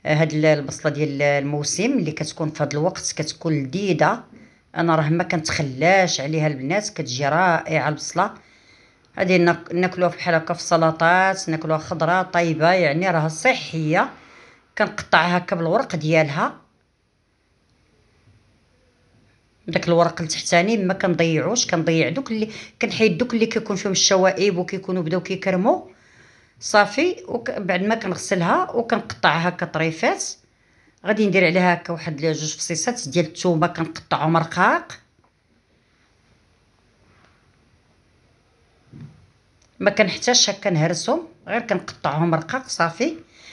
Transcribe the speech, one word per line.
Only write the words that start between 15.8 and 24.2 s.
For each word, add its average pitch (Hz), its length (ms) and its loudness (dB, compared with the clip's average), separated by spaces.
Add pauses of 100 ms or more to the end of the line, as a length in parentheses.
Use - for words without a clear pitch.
ديالها، 156 640 0 (3000)
داك 170 200 -2
الورق 170 340 2
التحتاني 175 560 2
ما 185 160 0
كنضيعوش، 170 760 0
كنضيع 160 420 2
دوك 247 220 -4
اللي، 214 200 -2 (300)
كنحيد 220 360 2
دوك 170 160 -2
اللي 226 120 2
كيكون 220 300 -4
فيهم 190 160 -2
الشوائب 190 680 2